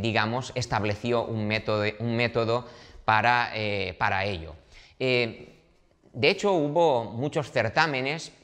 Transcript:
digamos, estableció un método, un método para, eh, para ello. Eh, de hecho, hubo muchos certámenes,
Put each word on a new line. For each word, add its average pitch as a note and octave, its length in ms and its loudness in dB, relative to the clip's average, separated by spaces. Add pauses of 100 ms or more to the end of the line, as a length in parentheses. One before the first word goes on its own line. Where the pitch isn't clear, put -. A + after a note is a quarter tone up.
digamos, A2+ 540 0
estableció A2+ 680 0
un A2 240 -4
método, G#2+ 360 0 (160)
un A#2 160 -2
método A#2 500 0 (400)
para, A#2 480 4
eh, G2+ 440 -2
para G2+ 280 0
ello. D#2+ 300 -6 (440)
Eh, B2 640 -2 (500)
de B2+ 160 2
hecho, G3 240 2
hubo D3 520 2
muchos A#2+ 460 -4
certámenes, C#3 800 0 (140)